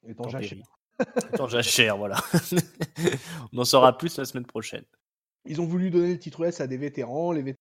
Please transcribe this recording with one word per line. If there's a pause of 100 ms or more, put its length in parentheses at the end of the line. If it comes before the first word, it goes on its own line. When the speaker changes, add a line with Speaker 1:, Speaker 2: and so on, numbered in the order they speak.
Speaker 1:
est
en
Speaker 2:
En
Speaker 1:
jachère.
Speaker 2:
péril. (680)
Est
en
jachère,
voilà. (160)
<laughs>
On
en
saura
plus
la
semaine
prochaine. (600)
Speaker 1:
Ils
ont
voulu
donner
le
titre
U
S
à
des
vétérans,
les
vétérans